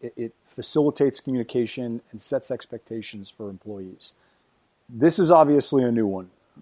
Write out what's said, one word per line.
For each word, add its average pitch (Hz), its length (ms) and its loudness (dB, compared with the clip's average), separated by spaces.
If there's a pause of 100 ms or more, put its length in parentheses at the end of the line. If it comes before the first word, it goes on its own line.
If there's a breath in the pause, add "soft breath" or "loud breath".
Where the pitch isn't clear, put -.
it, 120 140 -12
it 117 180 -8 (100)
facilitates 143 760 0
communication, 120 920 -4
and 107 100 -16
sets - 300 -6
expectations 110 800 -12
for 104 180 -14
employees. 95 680 -14 (720)
This 143 320 2
is 165 100 4
obviously 143 540 6
a 120 80 2
new 113 140 2
one. 92 240 -6 (320)